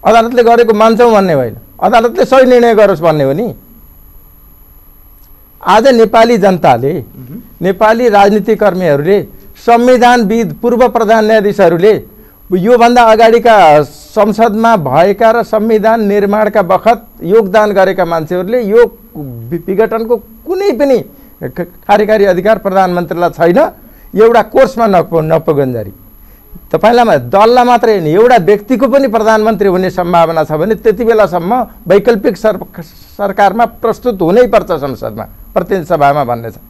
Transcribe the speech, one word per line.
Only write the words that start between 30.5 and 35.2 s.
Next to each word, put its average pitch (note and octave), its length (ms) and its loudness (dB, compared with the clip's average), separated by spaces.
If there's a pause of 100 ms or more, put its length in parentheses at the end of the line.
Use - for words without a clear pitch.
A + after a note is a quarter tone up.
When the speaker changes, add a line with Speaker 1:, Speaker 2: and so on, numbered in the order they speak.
Speaker 1:
भने F3+ 240 -2
त्यति A3 280 -2
बेलासम्म G#3 640 -2 (200)
वैकल्पिक G3+ 500 0
सर-, - 460 -6 (340)
सरकारमा G3+ 480 0
प्रस्तुत A3+ 560 -6
हुनैपर्छ F#3+ 500 0
संसदमा, B2 560 -8 (260)